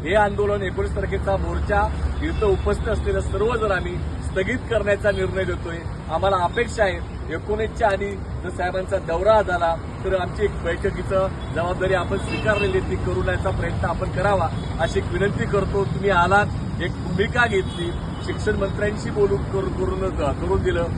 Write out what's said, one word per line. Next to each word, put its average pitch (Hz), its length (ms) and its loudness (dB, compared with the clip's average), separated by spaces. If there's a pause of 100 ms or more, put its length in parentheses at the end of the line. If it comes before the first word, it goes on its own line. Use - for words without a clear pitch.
हे 185 120 0
आंदोलन 202 460 2
एकोणीस 196 340 -2
तारखेचा 190 420 0
मोर्चा 202 500 0 (360)
इथं 208 240 0
उपस्थित 196 400 2
असलेल्या 202 340 0
सर्वजण 214 500 0
आम्ही 180 260 -2
स्थगित - 600 -2
करण्याचा 208 540 2
निर्णय 190 320 0
देतोय. 170 340 -4 (340)
आम्हाला 185 260 2
अपेक्षा 220 460 0
आहे 170 340 -2 (160)
एकोणीसच्या 214 540 0
आधी 202 240 0
जर - 380 -6
साहेबांचा 185 480 -2
दौरा 185 440 4
झाला 175 340 2 (300)
तर 190 100 0
आमची 185 280 -2
एक - 200 0
बैठकीचं 185 640 0 (280)
जबाबदारी 180 380 0
आपण 180 240 0
स्वीकारलेली 202 600 0
ती 185 160 -2
करून 180 340 0
याचा 180 200 0
प्रयत्न - 360 0
आपण 175 240 0
करावा 185 380 2 (320)
अशी 165 200 2
एक 190 120 -2
विनंती 196 340 0
करतो. 196 400 2
तुम्ही 196 240 0
आलात, 190 360 6 (360)
एक 180 100 -2
भूमिका - 560 0
घेतली, 185 440 0 (340)
शिक्षण 208 300 0
मंत्र्यांशी 202 540 -2
बोलून 202 340 2
करू-, 185 260 -2
करून, 185 460 -2
करून 160 480 0
दिलं 175 220 2 (120)